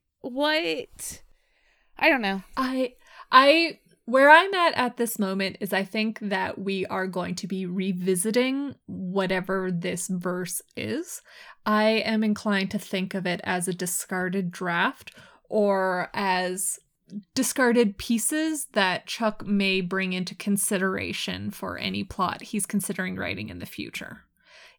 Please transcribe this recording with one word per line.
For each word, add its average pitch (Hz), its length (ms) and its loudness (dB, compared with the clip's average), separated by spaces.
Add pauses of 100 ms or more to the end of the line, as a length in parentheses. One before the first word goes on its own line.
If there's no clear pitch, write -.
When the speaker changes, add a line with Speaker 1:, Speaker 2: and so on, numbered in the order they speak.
(200)
Speaker 1:
what? 302 1000 -4 (760)
I 294 100 4
don't 277 140 4
know. 196 200 -2 (140)
Speaker 2:
I, 262 380 0 (360)
I, 285 480 6 (260)
where 269 260 8
I'm 359 240 10
at 349 200 4
at 247 220 0
this 233 220 -2
moment 190 420 0
is 196 120 -6
I 196 120 2
think 220 360 -4
that 190 380 -4
we 190 280 -2
are 185 200 -4
going 180 300 -6
to 190 100 -8
be 190 200 -4
revisiting 196 1080 0 (120)
whatever 185 840 -2
this 175 380 -4
verse 180 520 -4 (160)
is. 233 460 -6 (420)
I 214 200 2
am 220 400 2
inclined 208 480 0
to 208 60 -2
think 190 360 -4
of 185 120 -4
it 175 180 -2
as 180 240 -2
a 185 60 -2
discarded 180 760 -4
draft 180 640 -2 (340)
or 190 640 2
as 185 640 0 (560)
discarded 240 640 4
pieces 311 760 0
that 185 340 0
Chuck - 400 -4
may 196 360 2
bring 185 320 -2
into 185 200 -4
consideration 196 1160 -2
for 196 280 -8
any 190 260 -4
plot - 380 -4
he's 208 240 -4
considering 185 500 -4
writing 104 340 -6
in 87 80 -12
the - 80 -12
future. - 560 -12 (560)